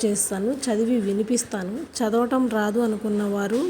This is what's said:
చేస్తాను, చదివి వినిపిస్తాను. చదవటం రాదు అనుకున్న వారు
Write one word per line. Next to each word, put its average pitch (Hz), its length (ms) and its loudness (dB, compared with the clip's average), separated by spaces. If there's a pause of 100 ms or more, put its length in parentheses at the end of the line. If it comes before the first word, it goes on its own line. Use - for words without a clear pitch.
చేస్తాను, 208 480 0
చదివి 233 480 0
వినిపిస్తాను. 202 800 -2
చదవటం 247 680 0
రాదు 214 320 0
అనుకున్న 208 440 0
వారు 202 320 0 (140)